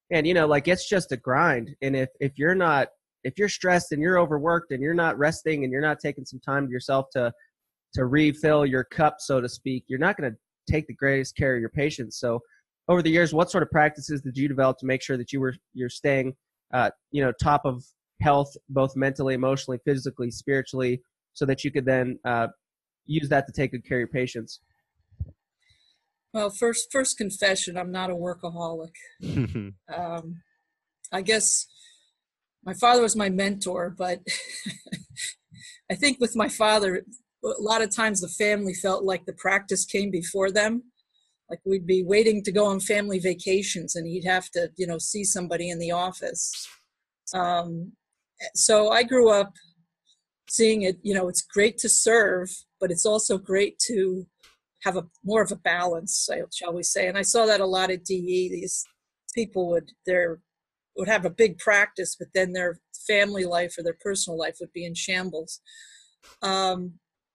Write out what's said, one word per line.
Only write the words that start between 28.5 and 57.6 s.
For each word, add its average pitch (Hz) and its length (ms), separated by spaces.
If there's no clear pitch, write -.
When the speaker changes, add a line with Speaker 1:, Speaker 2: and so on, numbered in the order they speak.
Speaker 3:
<laughs> 104 540
Speaker 2:
Um, 170 500
I 190 100
guess 214 440
my 190 100
father 247 280
was 220 140
my 208 120
mentor, 190 680
but 180 240
<laughs> - 880
I 175 60
think 277 240
with 240 160
my 214 120
father, 214 560
a 214 160
lot 220 220
of 220 120
times 220 260
the 175 80
family 208 460
felt 190 300
like 185 200
the 190 100
practice 196 500
came 202 260
before 190 400
them. 220 340
Like, 170 160
we'd 190 220
be 185 180
waiting 208 400
to 196 80
go 208 140
on 190 140
family 208 380
vacations 180 800
and 165 100
he'd 170 180
have 185 260
to, 170 260
you 180 100
know, 170 120
see 202 260
somebody 175 460
in 170 80
the 170 120
office. - 800
Um, 175 580
so 214 360
I 226 120
grew 247 280
up 202 220
seeing 220 340
it, 185 200
you 202 120
know, 185 140
it's - 140
great 208 360
to 220 100
serve, 190 640
but 185 100
it's 170 160
also 214 320
great 196 480
to 190 400
have 185 140
a 170 100
more 214 180
of 185 100
a 202 40
balance, 175 760
I, - 120
shall 175 200
we 175 100
say. 185 260
And 185 100
I 196 40
saw 226 240
that 208 140